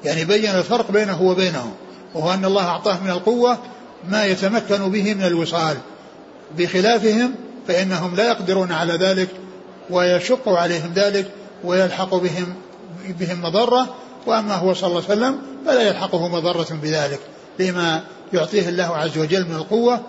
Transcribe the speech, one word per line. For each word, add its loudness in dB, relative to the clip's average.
يعني -2
بين 2
الفرق 0
بينه 2
وبينهم، 0
وهو 0
أن 0
الله 2
أعطاه -2
من -2
القوة 2
ما 2
يتمكن 2
به 0
من -2
الوصال، 0
بخلافهم 2
فإنهم 0
لا 2
يقدرون 0
على 0
ذلك 2
ويشق 2
عليهم 0
ذلك 2
ويلحق 2
بهم، -2
بهم -4
مضرة، 2
وأما 0
هو 2
صلى -2
الله 0
عليه 4
وسلم 0
فلا 4
يلحقه 0
مضرة -2
بذلك، -2
لما 0
يعطيه 0
الله -2
عز -2
وجل 0
من -6
القوة 2